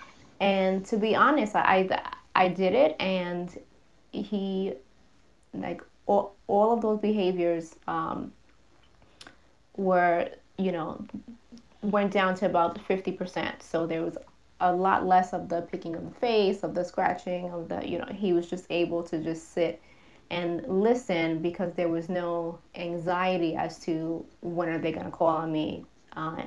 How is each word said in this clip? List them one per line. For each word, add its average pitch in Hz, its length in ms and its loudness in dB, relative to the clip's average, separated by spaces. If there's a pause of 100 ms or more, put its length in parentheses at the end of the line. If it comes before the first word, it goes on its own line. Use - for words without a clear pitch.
(400)
And 190 460 2
to 226 100 -2
be 208 180 2
honest, 262 400 4
I, 175 60 4 (760)
I, 190 100 6
I 185 40 4
did 185 260 2
it, 294 240 4
and 180 580 -4 (540)
he, 196 640 -4 (800)
like, 185 280 -6 (240)
all, 202 280 2 (140)
all 214 240 4
of 233 80 2
those 214 180 0
behaviors, 180 760 0 (100)
um, 165 460 -6 (1400)
were, 180 520 4 (300)
you 190 140 0
know, 165 320 -6 (800)
went 202 300 2
down 185 240 2
to 196 100 0
about 175 360 2
fifty 190 280 -2
percent. - 520 -6
So 165 240 -2
there 165 160 -2
was 165 140 -4 (440)
a 180 120 4
lot 190 340 2
less 185 260 4
of 180 160 -6
the 170 140 -2
picking 170 340 -8
of 170 80 -10
the 165 160 -12
face, 214 420 2
of 156 120 -4
the 180 100 0
scratching, 180 640 -2
of 170 180 -8
the, - 200 -6
you 175 100 -4
know, - 140 -6
he 196 200 0
was 175 160 2
just 185 220 -8
able 170 340 0
to 165 140 -4
just 160 340 -6
sit 170 300 -2 (480)
and 175 380 -2
listen 190 720 2
because 170 340 -2
there 175 140 0
was 165 200 -2
no 170 500 -4 (180)
anxiety 175 800 0
as 165 240 -4
to 160 440 -4 (160)
when 170 280 -4
are 165 100 -4
they 160 140 -2
gonna 170 180 -8
call 165 180 2
on 160 220 0
me, 160 340 -4 (320)
uh, 160 200 -6 (100)